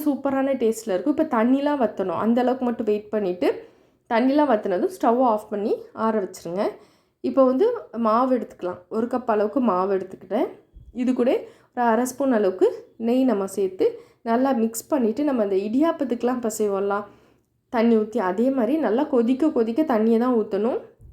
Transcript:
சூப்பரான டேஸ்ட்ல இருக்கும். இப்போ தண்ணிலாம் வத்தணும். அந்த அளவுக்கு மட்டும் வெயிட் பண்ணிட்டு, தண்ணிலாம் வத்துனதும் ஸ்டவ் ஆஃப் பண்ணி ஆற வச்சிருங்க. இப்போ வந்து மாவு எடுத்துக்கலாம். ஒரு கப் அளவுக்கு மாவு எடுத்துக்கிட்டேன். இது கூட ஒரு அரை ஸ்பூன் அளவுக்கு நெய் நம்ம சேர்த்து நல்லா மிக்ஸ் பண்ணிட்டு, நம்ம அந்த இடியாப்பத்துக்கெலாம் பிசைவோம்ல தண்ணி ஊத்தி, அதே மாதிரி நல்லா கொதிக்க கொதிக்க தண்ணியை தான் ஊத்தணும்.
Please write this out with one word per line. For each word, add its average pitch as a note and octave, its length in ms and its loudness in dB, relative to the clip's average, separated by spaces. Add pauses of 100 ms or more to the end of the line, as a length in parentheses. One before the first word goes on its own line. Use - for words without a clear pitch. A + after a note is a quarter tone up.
சூப்பரான C4+ 480 0
டேஸ்ட்ல A3+ 360 -2
இருக்கும். F#3 280 0
இப்போ D#4 260 2
தண்ணிலாம் C#4 380 2
வத்தணும். F#3 360 -2
அந்த A#3 240 2
அளவுக்கு B3+ 240 0
மட்டும் A#3 200 -4
வெயிட் G#3 240 -2
பண்ணிட்டு, G#3 580 -2 (460)
தண்ணிலாம் C4+ 380 4
வத்துனதும் G#3 480 0
ஸ்டவ் B3 220 2
ஆஃப் G#3+ 280 0
பண்ணி G#3 260 -2 (180)
ஆற A3 280 -2
வச்சிருங்க. F#3 480 -6 (520)
இப்போ C4 220 4
வந்து C4 300 2 (180)
மாவு A#3 460 2
எடுத்துக்கலாம். F3+ 400 -8 (120)
ஒரு A3+ 180 -2
கப் B3 180 -4
அளவுக்கு G#3+ 340 0
மாவு F#3+ 380 0
எடுத்துக்கிட்டேன். F#3+ 500 -6 (460)
இது B3 200 -2
கூட B3+ 180 2 (440)
ஒரு A#3+ 100 0
அரை A#3 200 2
ஸ்பூன் C4+ 260 -2
அளவுக்கு G#3 640 0
நெய் A#3+ 260 2
நம்ம G3+ 240 0
சேர்த்து G3 520 -2 (220)
நல்லா B3+ 300 0
மிக்ஸ் A3+ 360 -2
பண்ணிட்டு, B3 360 0
நம்ம C4 200 0
அந்த G3 120 0
இடியாப்பத்துக்கெலாம் A#3+ 920 0
பிசைவோம்ல G3+ 540 -2 (640)
தண்ணி A#3 280 4
ஊத்தி, G#3+ 200 -2
அதே G3 320 0
மாதிரி C4+ 280 0
நல்லா B3+ 260 0
கொதிக்க B3+ 460 2
கொதிக்க A#3 320 0
தண்ணியை A3+ 360 2
தான் B3 180 2
ஊத்தணும். G#3+ 440 -2 (340)